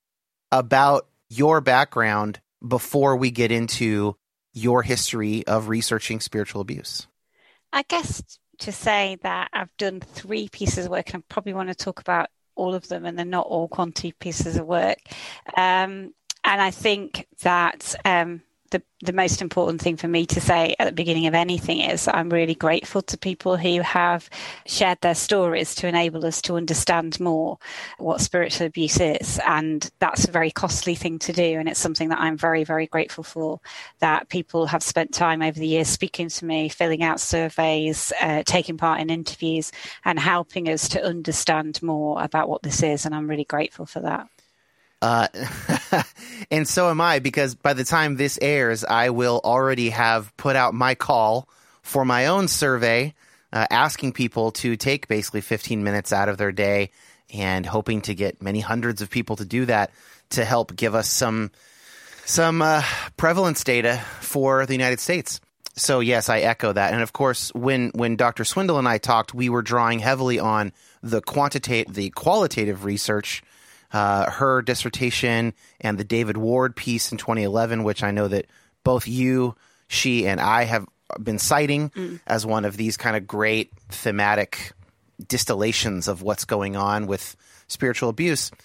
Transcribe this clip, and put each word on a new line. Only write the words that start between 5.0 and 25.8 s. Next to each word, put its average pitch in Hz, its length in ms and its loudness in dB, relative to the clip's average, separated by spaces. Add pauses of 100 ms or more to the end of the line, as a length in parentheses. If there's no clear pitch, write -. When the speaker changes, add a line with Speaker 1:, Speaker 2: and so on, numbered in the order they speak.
Speaker 1:
of 110 200 0
researching 110 520 -2
spiritual 104 420 -6
abuse? - 460 -10 (640)
Speaker 2:
I 277 100 0
guess - 560 -6 (200)
to 208 120 -10
say 196 520 0
that 160 280 -4
I've 190 260 -6
done 190 220 -4
three 214 480 -10
pieces - 380 -4
of 175 60 -6
work, 185 220 -4
and 170 100 -10
I - 40 -20
probably 196 260 -6
wanna 185 220 -6
talk - 240 -8
about 175 300 -2 (260)
all 185 200 -2
of 180 120 -8
them, 175 160 -8
and 175 140 -8
they're 175 80 -4
not 180 220 -2
all 170 200 -2
quantity 170 440 -4
pieces 165 460 -4
of 160 100 -4
work. 180 320 0 (580)
Um, 190 560 0 (320)
and 202 160 4
I 185 100 2
think 202 540 -2 (160)
that, 175 540 0 (100)
um, 170 380 2 (260)
the, 180 120 -2 (200)
the 175 120 -4
most 185 300 2
important 170 360 0
thing 170 180 0
for 170 100 -4
me 170 180 2
to 170 160 -2
say 170 380 2
at 180 60 2
the - 60 0
beginning 165 360 0
of 160 80 2
anything 170 440 0
is - 280 0
I'm 170 240 0
really 165 240 2
grateful 170 480 0
to - 160 -8
people 185 360 -2
who 175 260 2
have 175 500 0 (340)
shared 185 360 0
their 170 120 4
stories 170 600 0
to 180 120 -4